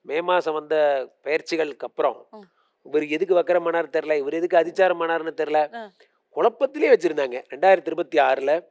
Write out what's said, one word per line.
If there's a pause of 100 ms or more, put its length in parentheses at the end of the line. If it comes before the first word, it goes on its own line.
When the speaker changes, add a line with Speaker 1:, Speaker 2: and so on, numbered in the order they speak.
Speaker 1:
மே
மாசம்
வந்த (140)
பெயர்ச்சிகளுக்கு
அப்புறம்
Speaker 2:
ம். (400)
Speaker 1:
இவர்
எதுக்கு
வக்ரமானார்
தெரியல,
இவர்
எதுக்கு
அதிச்சாரமானார்னு
தெரியல,
Speaker 2:
ஆ. (440)
Speaker 1:
குழப்பத்திலே
வச்சிருந்தாங்க.
ரெண்டாயிரத்தி
இருபத்தி
ஆறுல